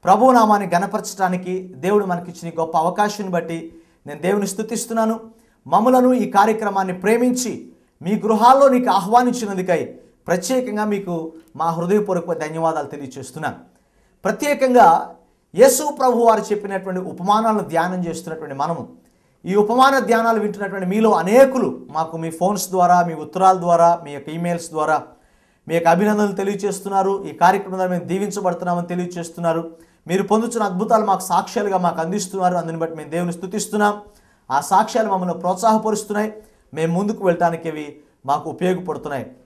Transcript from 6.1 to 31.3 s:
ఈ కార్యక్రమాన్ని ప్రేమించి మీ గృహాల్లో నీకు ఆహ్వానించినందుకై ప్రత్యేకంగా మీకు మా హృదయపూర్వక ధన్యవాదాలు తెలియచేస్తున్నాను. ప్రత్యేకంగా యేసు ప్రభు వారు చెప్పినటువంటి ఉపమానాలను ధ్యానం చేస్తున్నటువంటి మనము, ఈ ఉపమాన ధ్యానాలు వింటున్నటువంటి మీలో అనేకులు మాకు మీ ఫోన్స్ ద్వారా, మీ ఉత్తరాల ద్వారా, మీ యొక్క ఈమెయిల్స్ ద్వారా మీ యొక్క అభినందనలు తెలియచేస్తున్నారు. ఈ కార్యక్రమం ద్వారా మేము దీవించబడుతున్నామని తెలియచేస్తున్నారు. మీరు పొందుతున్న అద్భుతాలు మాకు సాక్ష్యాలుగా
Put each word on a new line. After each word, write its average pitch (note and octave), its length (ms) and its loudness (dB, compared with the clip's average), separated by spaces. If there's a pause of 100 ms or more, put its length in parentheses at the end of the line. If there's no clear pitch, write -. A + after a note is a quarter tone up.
ఈ A#3+ 180 0
కార్యక్రమాన్ని G3+ 640 2
ప్రేమించి A3+ 800 -2 (300)
మీ F#3+ 140 -2
గృహాల్లో A#3+ 520 6
నీకు B3 220 2
ఆహ్వానించినందుకై G3 920 0 (420)
ప్రత్యేకంగా G#3 580 -2
మీకు F#3 480 -6 (240)
మా E3 140 -2
హృదయపూర్వక F3 680 0
ధన్యవాదాలు D#3+ 480 -2
తెలియచేస్తున్నాను. C#3+ 720 -10 (680)
ప్రత్యేకంగా B3+ 880 4 (400)
యేసు C4+ 440 4
ప్రభు B3+ 200 2
వారు A3+ 220 4
చెప్పినటువంటి F#3+ 600 -4
ఉపమానాలను G#3 600 0
ధ్యానం E3+ 460 -2
చేస్తున్నటువంటి D#3 480 -10
మనము, C#3+ 340 -6 (560)
ఈ F3 100 -4
ఉపమాన B3 440 4
ధ్యానాలు A3+ 420 0
వింటున్నటువంటి G3 460 -6
మీలో G#3+ 260 2
అనేకులు A#3 680 4 (100)
మాకు D#3+ 260 -6
మీ E3 140 -6
ఫోన్స్ F#3+ 400 -2
ద్వారా, F3+ 320 4
మీ E3+ 120 -2
ఉత్తరాల F#3 440 2
ద్వారా, E3+ 460 4
మీ C#3+ 80 -14
యొక్క C#3 160 -12
ఈమెయిల్స్ E3+ 420 -6
ద్వారా D#3 320 -2 (680)
మీ D#3 60 -6
యొక్క E3 140 2
అభినందనలు G#3 440 2
తెలియచేస్తున్నారు. G3 920 -2
ఈ D#3 80 -10
కార్యక్రమం F#3+ 420 2
ద్వారా F#3 160 -2
మేము F3 140 -4
దీవించబడుతున్నామని F3+ 840 -4
తెలియచేస్తున్నారు. F3 840 -4 (360)
మీరు F#3 160 0
పొందుతున్న A3+ 400 0
అద్భుతాలు G#3 420 0
మాకు F#3 160 0
సాక్ష్యాలుగా F#3+ 580 -2